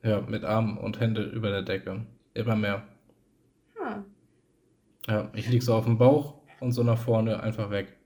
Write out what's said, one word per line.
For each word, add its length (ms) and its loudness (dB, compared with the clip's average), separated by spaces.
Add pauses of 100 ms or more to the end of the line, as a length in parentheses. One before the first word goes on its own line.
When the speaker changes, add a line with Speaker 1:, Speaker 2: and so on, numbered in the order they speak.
Speaker 1:
Ja, 180 2
mit 240 -6
Armen 340 0
und 220 -6
Hände 220 2
über 280 -4
der 120 -2
Decke. 420 -6 (300)
Immer 220 0
mehr. 300 -2 (920)
Speaker 2:
Ha. 240 -8 (1000)
Speaker 1:
Ja, 280 -2
ich 140 -6
lieg 140 2
so 120 2
auf 100 2
dem 140 4
Bauch 360 6 (260)
und 120 -2
so 100 0
nach 160 4
vorne 420 0
einfach 300 -4
weg. 360 -4